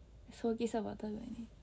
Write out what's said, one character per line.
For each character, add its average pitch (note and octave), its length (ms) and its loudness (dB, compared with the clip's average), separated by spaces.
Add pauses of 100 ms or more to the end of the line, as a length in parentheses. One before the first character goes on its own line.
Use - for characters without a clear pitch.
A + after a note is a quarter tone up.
(300)
ソ - 200 2
ー A3+ 60 4
キ A#3 120 4
そ A3+ 140 4
ば G3+ 100 0
食 G#3 120 -4
べ G#3+ 80 0
に A3+ 360 -4 (140)